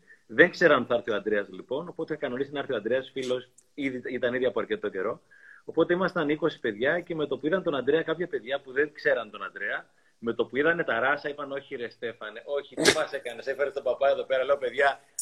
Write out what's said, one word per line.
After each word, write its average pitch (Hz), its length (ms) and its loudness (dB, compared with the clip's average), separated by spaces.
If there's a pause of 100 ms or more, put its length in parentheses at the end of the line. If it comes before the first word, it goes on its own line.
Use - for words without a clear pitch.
(280)
Δεν 139 220 6
ξέραν 156 280 6
αν 123 80 0
θα 123 100 0
έρθει 120 160 -2
ο 104 40 0
Ανδρέας, 101 360 0
λοιπόν, 123 360 -8
οπότε 160 260 -8
είχα 147 80 -8
κανονίσει 139 300 -4
να 143 80 -6
έρθει 135 140 -4
ο - 20 0
Ανδρέας, 117 380 -2
φίλος, 127 360 -4 (240)
ήδη, 135 280 -4 (120)
ήταν 123 200 0
ήδη 127 120 2
από 120 140 0
αρκετό 104 300 -2
καιρό. 95 320 -4 (440)
Οπότε 170 280 4
ήμασταν 175 360 2
είκοσι 156 300 0
παιδιά 123 400 0
και 170 160 -6
με 151 100 -2
το 135 120 -2
που 127 80 -4
είδαν 180 180 0
τον 160 120 0
Ανδρέα, 139 260 4
κάποια 160 260 -2
παιδιά 131 340 -4
που 131 100 -16
δεν 143 220 0
ξέραν 120 380 0
τον 101 120 -10
Ανδρέα, 98 420 -6 (340)
με 117 140 -2
το 113 120 2
που 123 120 -8
είδανε 165 260 4
τα 117 160 0
ράσα, 143 300 0
είπαν, 143 220 -8
«Όχι, 139 240 -8
ρε 117 140 -6
Στέφανε, 110 560 -10
όχι, 143 300 -4
τι - 60 -2 (160)
μας 151 160 -2
έκανες, 120 340 -10
έφερες 135 260 -2
τον 139 100 -6
παπά 127 260 2
εδώ 123 140 2
πέρα». 131 200 0
Λέω, 139 140 2
«Παιδιά, 131 420 2 (220)